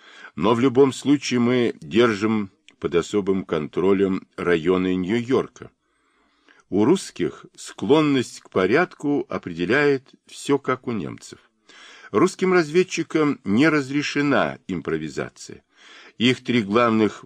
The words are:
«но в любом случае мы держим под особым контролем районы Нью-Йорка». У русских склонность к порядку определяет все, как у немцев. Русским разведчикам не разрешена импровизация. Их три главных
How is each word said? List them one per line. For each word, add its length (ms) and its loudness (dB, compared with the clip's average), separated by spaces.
«но 200 0
в 40 -4
любом 320 4
случае 480 -2
мы 400 0
держим 720 0
под 160 -4
особым 500 -2
контролем 920 -2
районы 600 0
Нью-Йорка». 760 -4
У 100 4
русских 600 -2
склонность 840 0
к 100 -20
порядку 800 0
определяет 800 -2
все, 320 -4
как 300 -4
у 40 -6
немцев. 460 -10
Русским 420 2
разведчикам 920 0
не 260 4
разрешена 880 0
импровизация. 960 -8
Их 260 2
три 200 0
главных 640 2